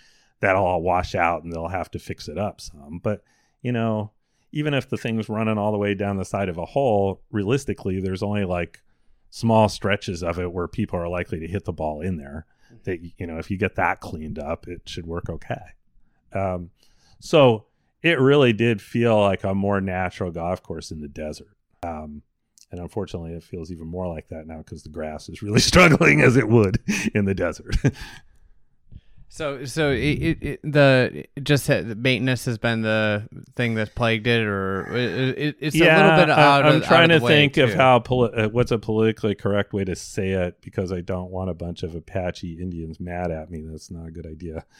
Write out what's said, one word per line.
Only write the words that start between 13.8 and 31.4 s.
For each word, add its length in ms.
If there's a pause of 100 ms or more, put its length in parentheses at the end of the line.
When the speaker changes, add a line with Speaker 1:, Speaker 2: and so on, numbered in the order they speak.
Speaker 1:
cleaned 380
up, 300
it 200
should 180
work 220
okay. 340 (680)
Um, 380 (480)
so 480 (360)
it 180
really 320
did 280
feel 400
like 220
a 120
more 260
natural 500
golf 320
course 280
in 100
the 80
desert. 480 (260)
Um, 400 (480)
and 100
unfortunately, 520
it 100
feels 300
even 140
more 200
like 220
that 180
now 160
'cause 200
the 80
grass 380
is 140
really 180
<laughs> 0
struggling 600
as 140
it 120
would 300 (360)
in 100
the 100
desert. 480
<laughs> 20 (1500)
Speaker 2:
So, 320
so 280
it, 80
it, 420
it, 220
the, 600 (200)